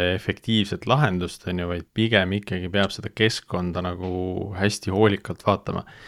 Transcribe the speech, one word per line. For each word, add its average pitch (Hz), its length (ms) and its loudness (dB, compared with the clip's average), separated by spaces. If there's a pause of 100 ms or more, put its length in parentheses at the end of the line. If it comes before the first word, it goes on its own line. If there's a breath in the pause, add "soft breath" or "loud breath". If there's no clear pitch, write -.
(100)
efektiivset 98 760 0
lahendust, 107 640 0
on 90 120 -2
ju, 87 80 -4
vaid 87 240 -6
pigem 104 460 2
ikkagi 92 320 -4
peab 98 240 0
seda - 160 -8
keskkonda 90 720 0
nagu 92 720 -4
hästi 98 400 0
hoolikalt 98 500 2
vaatama. 92 400 -2 (240 loud breath)